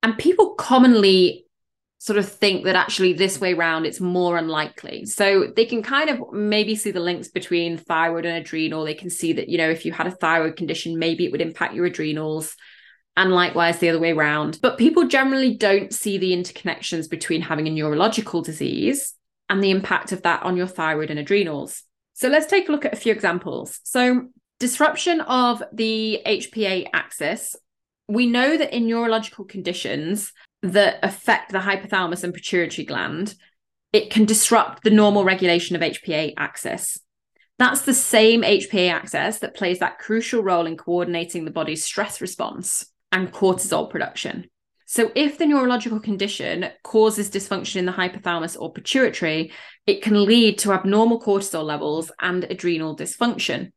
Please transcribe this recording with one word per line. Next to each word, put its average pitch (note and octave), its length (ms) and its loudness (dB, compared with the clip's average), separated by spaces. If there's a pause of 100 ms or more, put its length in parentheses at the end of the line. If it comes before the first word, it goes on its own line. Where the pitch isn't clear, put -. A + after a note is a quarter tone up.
And A3+ 140 2
people F4+ 360 4
commonly G#3+ 880 6 (560)
sort G#3 220 -2
of G3 100 -2
think G3 360 0
that F#3 100 2
actually F#3 380 2
this F#3+ 260 0
way F#3 140 0
round, D#3+ 320 0
it's - 160 -6
more F3+ 360 0
unlikely. D#3 680 -6
So G3 500 2
they A3+ 100 6
can A#3 160 -4
kind C#4 280 0
of C#4 120 -4 (120)
maybe G#3 420 0
see G#3+ 160 -6
the F#3 80 -4
links F3 300 -4
between E3+ 480 -2
thyroid E3 480 -2
and E3+ 100 -2
adrenal. D#3+ 480 -4
They D3+ 100 -4
can F3 160 -10
see E3+ 220 -2
that, - 160 -2
you E3+ 100 -2
know, D#3+ 120 2
if E3 160 -4
you E3 80 -6
had - 140 -4
a F3+ 40 -6
thyroid D#3+ 460 0
condition, E3 420 -6
maybe E3 260 0
it - 60 -4
would - 80 -4
impact D#3+ 340 -4
your D#3 120 -2
adrenals, D#3 720 -6 (580)
and F#3+ 160 2
likewise E3+ 460 2
the F3 100 2
other E3 140 2
way E3 100 2
around. D3+ 500 0
But - 160 2
people D#4 300 6
generally C4+ 480 2
don't G3 380 2
see G3+ 240 -4
the F#3 160 0
interconnections F3 760 -6
between E3 320 -4
having D#3 260 -2
a D#3 40 -2
neurological D#3+ 720 0
disease - 720 -4 (340)
and G3 160 0
the G3 80 4
impact - 400 -2
of F#3+ 120 -8
that - 200 0
on F3+ 140 -2
your F3+ 100 -2
thyroid D#3 420 -2
and D3+ 100 -4
adrenals. D3+ 640 -2 (300)
So - 140 -2
let's D4+ 200 4
take F#4+ 200 2
a D#4 60 0
look D4 100 -2
at G#3 100 -2
a - 40 -10
few A3+ 160 0
examples. F3+ 680 -4
So B3 440 2 (320)
disruption D4+ 600 0
of A#3+ 500 0
the A3 440 -2 (100)
H - 260 -2
P A3 140 -2
A F#3+ 260 -2
axis, - 640 -6 (540)
we A#3+ 180 2
know B3 300 2
that D4+ 180 -2
in A#3 120 0
neurological A3+ 580 -2
conditions F3 880 -6 (300)
that F#3+ 400 2
affect - 480 -2
the G3 80 -2
hypothalamus F#3+ 640 -4
and F3+ 100 -6
pituitary E3 520 -4
gland, E3 500 -6 (560)
it - 180 2
can A3 140 6
disrupt - 580 2
the A3 80 4
normal G#3 360 8
regulation F3+ 500 2
of E3 80 0
H D#3+ 180 -4
P E3 140 -4
A D#3 220 -2
axis. - 600 -6 (640)
That's B3 220 2
the - 120 0
same A3+ 500 6
H - 280 2
P F3+ 160 2
A - 20 2
axis E3+ 500 -4
that - 160 -10
plays F3+ 240 -2
that - 200 -4
crucial A3+ 420 -2
role F3+ 240 2
in E3 120 -8
coordinating E3+ 680 -4
the D#3+ 60 -10
body's D#3 320 -4
stress - 380 -6
response - 680 -8 (220)
and F#3 200 -2
cortisol F#3 600 0
production. - 580 -8 (380)
So A3 260 0
if D4 240 0
the E4+ 80 0
neurological B3 540 2
condition G3+ 720 -4 (120)
causes G#3+ 480 2
dysfunction - 460 -6
in F3+ 100 0
the F#3 60 0
hypothalamus F3+ 680 -4
or B2 140 -10
pituitary, D#3+ 800 0 (340)
it G3 160 2
can G#3 240 4
lead A3 340 6
to G3+ 120 0
abnormal G#3+ 500 2
cortisol G3 420 -2
levels D3+ 560 -4
and F3+ 260 -2
adrenal E3 520 -4
dysfunction. - 800 -4